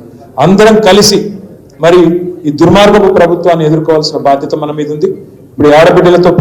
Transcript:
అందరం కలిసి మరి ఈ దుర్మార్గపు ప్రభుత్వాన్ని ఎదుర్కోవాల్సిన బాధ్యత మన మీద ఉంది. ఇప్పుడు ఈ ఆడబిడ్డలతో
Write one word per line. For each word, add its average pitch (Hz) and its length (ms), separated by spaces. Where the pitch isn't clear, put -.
అందరం 214 320
కలిసి 202 300
మరి 175 180
ఈ 143 140
దుర్మార్గపు 196 480
ప్రభుత్వాన్ని 170 520
ఎదుర్కోవాల్సిన 156 480
బాధ్యత 139 260
మన 151 140
మీద 147 180
ఉంది. 185 140
ఇప్పుడు 147 180
ఈ 147 100
ఆడబిడ్డలతో 175 500